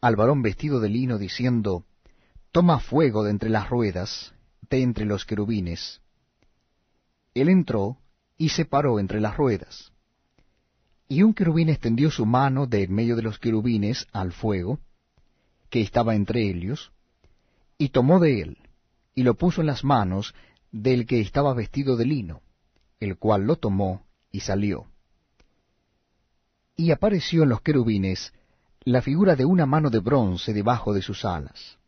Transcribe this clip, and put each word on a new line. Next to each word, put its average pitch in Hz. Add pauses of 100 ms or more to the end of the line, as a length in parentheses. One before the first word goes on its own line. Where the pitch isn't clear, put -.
al 120
varón 127
vestido 127
de 107
lino, 120
diciendo, 104 (680)
"Toma 170
fuego 120
de 104
entre 104
las 107
ruedas, 101 (380)
de 131
entre 113
los 104
querubines", 101 (1300)
él 139
entró 127 (400)
y 160
se 165
paró 139
entre 101
las 107
ruedas. 120 (1160)
Y 143
un 220
querubín 165
extendió 135
su 120
mano 131
de 107
en 95
medio 117
de 113
los 110
querubines 113
al 95
fuego, 101 (880)
que 117
estaba 110
entre 107
ellos, 92 (840)
y 139
tomó 147
de 143
él, 82 (580)
y 127
lo 123
puso 175
en 160
las 135
manos 104 (380)
del 120
que 120
estaba 135
vestido 127
de 117
lino, 117 (600)
el 98
cual 104
lo 139
tomó 98 (260)
y 101
salió. 101 (1900)
Y 165
apareció 170
en 143
los 117
querubines 107 (520)
la 123
figura 165
de 131
una 170
mano 147
de 113
bronce 107
debajo 104
de 98
sus -
alas. 82